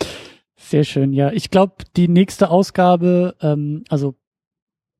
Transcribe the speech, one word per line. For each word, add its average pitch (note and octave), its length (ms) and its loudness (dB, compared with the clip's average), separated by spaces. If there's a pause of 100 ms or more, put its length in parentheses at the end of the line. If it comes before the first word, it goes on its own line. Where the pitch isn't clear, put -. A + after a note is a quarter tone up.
(560)
Sehr D3 300 0
schön, C#3 260 -2
ja. C#3 220 0
Ich - 180 -6
glaub, F#3+ 320 -2 (120)
die F3 120 2
nächste F3+ 420 2
Ausgabe, F3+ 920 2
ähm, D3 480 -2
also, C#3 260 -4 (840)